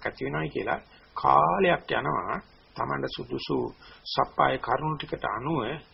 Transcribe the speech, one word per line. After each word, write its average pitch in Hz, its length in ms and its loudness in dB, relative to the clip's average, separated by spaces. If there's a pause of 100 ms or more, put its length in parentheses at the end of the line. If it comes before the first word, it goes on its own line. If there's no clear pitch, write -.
ඇති - 220 -8
වෙනවයි 78 260 -4
කියලා - 300 -2 (360)
කාලයක් 82 800 4
යනවා. 123 460 -2 (320)
තමන්ට 139 380 -4
සුදුසු 135 480 -4 (440)
සප්පාය - 560 2
කරුණු 139 380 -2
ටිකට - 300 -8
අනුව 131 340 -2 (340)